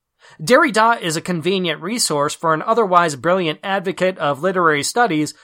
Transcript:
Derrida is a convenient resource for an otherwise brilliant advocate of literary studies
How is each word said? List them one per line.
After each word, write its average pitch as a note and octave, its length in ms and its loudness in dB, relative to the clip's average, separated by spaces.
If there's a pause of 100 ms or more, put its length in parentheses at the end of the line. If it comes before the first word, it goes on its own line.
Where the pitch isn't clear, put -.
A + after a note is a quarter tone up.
(400)
Derrida A3+ 600 2
is E3 160 -4
a E3 40 -4
convenient F3 640 -4
resource D#3 520 -2
for E3 200 0
an D#3+ 80 -4
otherwise F3+ 540 2
brilliant D#3+ 460 -2
advocate F#3+ 560 -2
of C#3+ 240 -2
literary E3+ 400 2
studies D#3+ 600 0